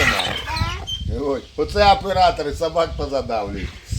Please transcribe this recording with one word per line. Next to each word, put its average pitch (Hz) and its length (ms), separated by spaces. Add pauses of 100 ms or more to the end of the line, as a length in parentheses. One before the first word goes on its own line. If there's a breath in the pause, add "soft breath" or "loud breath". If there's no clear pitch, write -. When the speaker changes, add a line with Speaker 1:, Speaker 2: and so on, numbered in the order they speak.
Speaker 1:
маму? - 320 (680)
Speaker 2:
Да. - 140
Speaker 1:
Ой, 131 220 (140)
оце 202 360
оператори 180 600
собак 160 440
позадавлюють. 117 720 (300)